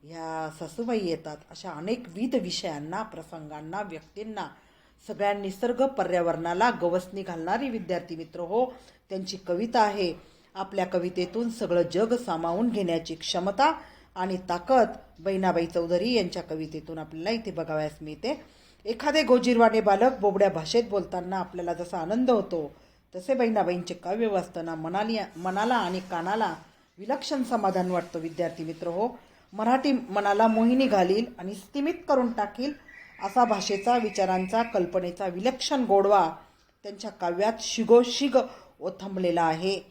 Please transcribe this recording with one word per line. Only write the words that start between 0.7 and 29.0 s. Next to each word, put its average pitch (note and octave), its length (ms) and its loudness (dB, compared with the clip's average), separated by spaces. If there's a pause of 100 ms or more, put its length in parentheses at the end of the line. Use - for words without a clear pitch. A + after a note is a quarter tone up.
येतात. D#3+ 380 -4 (140)
अशा F#3 200 -12
अनेकविध G3 640 -4
विषयांना, F3+ 680 -4
प्रसंगांना, D#3+ 800 -12
व्यक्तींना, G3 640 -10 (600)
सगळ्या G3+ 260 0
निसर्ग A#3 520 0
पर्यावरणाला F3 880 2 (100)
गवसणी F#3 400 -2
घालणारी F#3 480 -4
विद्यार्थी F3 460 -6
मित्र E3 240 -12
हो G3+ 260 0 (440)
त्यांची F#3+ 280 -8
कविता A3+ 440 0
आहे. G3+ 320 2 (420)
आपल्या F#3+ 300 -2
कवितेतून F3+ 640 -2
सगळं F3 320 2
जग G3+ 340 2
सामावून F3+ 540 -2
घेण्याची E3 460 -2
क्षमता G3+ 640 0 (360)
आणि F#3 220 -4 (120)
ताकद F3+ 380 4 (320)
बहिणाबाई F3+ 460 2
चौधरी F3 480 0
यांच्या F3+ 300 0
कवितेतून D#3+ 540 -8
आपल्याला D#3+ 320 -8
इथे A3+ 220 -4
बघावयास D#3 400 -4 (100)
मिळते. D#3 400 -8 (440)
एखादे C#4 380 2
गोजीरवाणे A#3 580 6
बालक G3+ 380 4
बोबड्या G3 300 4
भाषेत E3+ 340 0
बोलताना F#3+ 540 -4
आपल्याला F3 360 -6
जसा F3 240 -8
आनंद A3+ 320 0
होतो F#3 420 2 (440)
तसे F#3 180 -2
बहिणाबाईंचे F#3 600 2
काव्य G#3+ 340 -2
वाचताना F3 480 -2
मनाली-, F#3+ 640 -4
मनाला G3 380 0
आणि F#3 240 0
कानाला F#3 560 -2 (420)
विलक्षण C4 460 -4
समाधान F#3+ 480 0
वाटतं. F3 280 -2
विद्यार्थी E3 440 -4
मित्र D#3+ 240 -8
हो, G#3 320 -2 (340)